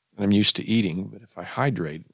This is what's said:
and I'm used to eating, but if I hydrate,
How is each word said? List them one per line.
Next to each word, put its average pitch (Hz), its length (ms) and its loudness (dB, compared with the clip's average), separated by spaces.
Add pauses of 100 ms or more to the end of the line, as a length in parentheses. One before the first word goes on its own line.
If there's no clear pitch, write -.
(160)
and 104 80 -4
I'm 101 80 4
used 101 240 4
to - 80 -6
eating, 98 480 0
but 107 100 -20
if - 160 -20
I 87 60 -10
hydrate, 90 680 -4